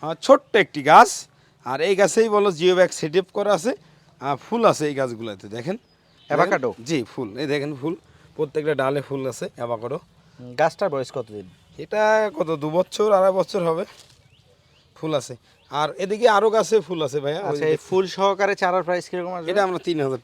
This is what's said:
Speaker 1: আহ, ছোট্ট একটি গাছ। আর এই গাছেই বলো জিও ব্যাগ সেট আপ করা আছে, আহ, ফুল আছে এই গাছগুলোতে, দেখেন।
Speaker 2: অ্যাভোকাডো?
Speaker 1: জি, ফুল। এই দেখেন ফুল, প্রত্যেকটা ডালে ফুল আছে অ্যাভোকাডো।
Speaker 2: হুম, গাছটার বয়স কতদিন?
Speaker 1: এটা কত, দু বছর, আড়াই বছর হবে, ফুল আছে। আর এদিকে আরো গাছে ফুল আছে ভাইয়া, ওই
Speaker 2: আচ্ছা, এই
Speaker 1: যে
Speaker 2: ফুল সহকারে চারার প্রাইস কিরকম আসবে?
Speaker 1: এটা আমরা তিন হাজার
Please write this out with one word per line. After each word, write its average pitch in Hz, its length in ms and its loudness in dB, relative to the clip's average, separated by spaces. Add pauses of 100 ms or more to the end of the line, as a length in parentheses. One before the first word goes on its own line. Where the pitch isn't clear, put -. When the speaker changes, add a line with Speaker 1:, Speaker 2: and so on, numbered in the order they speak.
Speaker 1:
আহ, 160 200 -8
ছোট্ট - 340 4
একটি 180 280 0
গাছ। 190 440 8 (380)
আর 135 160 -4
এই 190 140 2
গাছেই 214 340 4
বলো 208 220 2
জিও 175 240 2
ব্যাগ 180 140 4
সেট 160 280 -6
আপ 190 160 0
করা 208 200 0
আছে, 190 220 -2 (440)
আহ, 135 160 -4
ফুল 220 300 -2
আছে 151 220 4
এই 143 80 -6
গাছগুলোতে, 113 520 -6
দেখেন। 123 300 -8 (500)
Speaker 2:
অ্যাভোকাডো? 151 460 0 (120)
Speaker 1:
জি, 139 180 -2 (120)
ফুল। 113 220 -10
এই 147 100 -6
দেখেন 143 280 -6
ফুল, 147 200 -6 (400)
প্রত্যেকটা 151 400 -4
ডালে 135 260 -2
ফুল 135 260 -8
আছে - 280 -10
অ্যাভোকাডো। 120 440 -8 (400)
Speaker 2:
হুম, 123 160 -18
গাছটার 165 340 0
বয়স 135 220 -6
কতদিন? 107 380 -12 (280)
Speaker 1:
এটা 214 580 0
কত, 180 200 -4
দু 151 140 -4
বছর, 185 440 0
আড়াই 190 180 4
বছর 185 320 -2
হবে, 165 220 -2 (1080)
ফুল 156 180 -6
আছে। 131 220 -6 (340)
আর 151 280 -2
এদিকে 202 320 2
আরো 208 200 4
গাছে 208 320 2
ফুল 160 220 -6
আছে 139 160 -4
ভাইয়া, 147 220 -4
ওই 196 80 -4
Speaker 2:
আচ্ছা, 147 160 -2
এই 156 60 2
Speaker 1:
যে 156 60 0
Speaker 2:
ফুল 185 300 0
সহকারে 196 480 0
চারার 185 280 0
প্রাইস 175 260 -4
কিরকম 180 240 -6
আসবে? 170 180 -8
Speaker 1:
এটা 202 120 2
আমরা 180 160 -2
তিন 160 220 -4
হাজার 131 220 -2